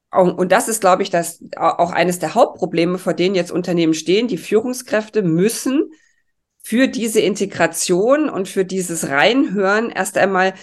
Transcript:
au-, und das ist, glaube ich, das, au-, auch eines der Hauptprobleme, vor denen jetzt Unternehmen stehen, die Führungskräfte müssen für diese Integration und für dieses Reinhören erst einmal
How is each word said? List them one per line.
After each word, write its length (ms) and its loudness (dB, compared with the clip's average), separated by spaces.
au-, 220 2
und 200 0
das 160 2
ist, 140 -4
glaube 220 4
ich, 60 -6
das, 340 -4
au-, 60 -6
auch 80 -2
eines 280 0
der 140 -6
Hauptprobleme, 640 0
vor 160 -4
denen 220 0
jetzt 160 -2
Unternehmen 420 0
stehen, 340 0
die 100 -4
Führungskräfte 840 -2
müssen 680 0
für 240 2
diese 340 0
Integration 1080 0
und 180 -6
für 180 -2
dieses 440 -6
Reinhören 800 2
erst 280 -6
einmal 460 2